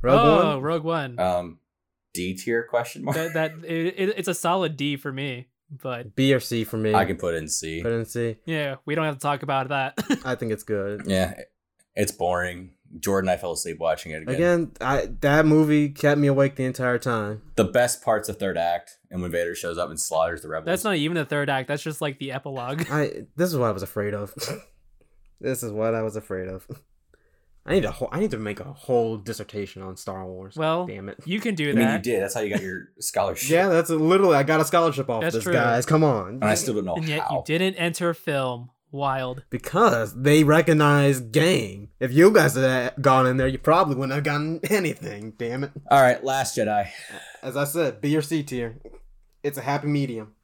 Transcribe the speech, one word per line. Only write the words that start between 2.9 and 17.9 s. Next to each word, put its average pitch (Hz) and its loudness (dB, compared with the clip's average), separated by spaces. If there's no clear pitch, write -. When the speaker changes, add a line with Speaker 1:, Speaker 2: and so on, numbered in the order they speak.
Speaker 3:
mark? - -2
Speaker 2:
That, 160 -4
that, 160 -2
it, 165 -4
it, 196 -2
it's 180 -4
a 175 -2
solid 170 -2
D 139 -4
for 139 -8
me, 131 -8
but 123 -10
Speaker 1:
B 135 4
or 131 4
C 117 -4
for 113 -6
me. 107 0
Speaker 3:
I 98 4
can 90 -2
put 87 -2
it 82 -2
in 78 -8
C. 80 -6
Speaker 1:
Put 117 -4
it 117 -2
in 113 -4
C. 117 -6
Speaker 2:
Yeah, 147 -4
we 147 -4
don't 160 0
have 147 -4
to 127 -18
talk 143 -2
about 131 -2
that. 139 -2
<laughs> - -2
Speaker 1:
I 127 -2
think 113 -4
it's 104 -6
good. 101 -4
Speaker 3:
Yeah, 92 0
it's 104 0
boring. 90 -4
Jordan 98 0
and 87 2
I - -10
fell 87 -6
asleep 80 -8
watching 80 -2
it 78 -8
again. 120 -6
Speaker 1:
Again, 170 0
I, 131 0
that 151 4
movie 151 4
kept 147 2
me 147 4
awake 139 4
the 131 -2
entire 127 -2
time. 107 -4
Speaker 3:
The 113 4
best 120 2